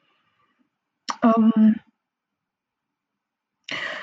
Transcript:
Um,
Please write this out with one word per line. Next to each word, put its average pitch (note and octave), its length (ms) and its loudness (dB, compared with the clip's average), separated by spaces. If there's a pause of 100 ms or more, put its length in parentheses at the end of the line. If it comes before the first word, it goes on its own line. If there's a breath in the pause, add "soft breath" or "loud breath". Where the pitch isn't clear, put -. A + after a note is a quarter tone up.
(1200)
Um, A3 580 2 (2250 loud breath)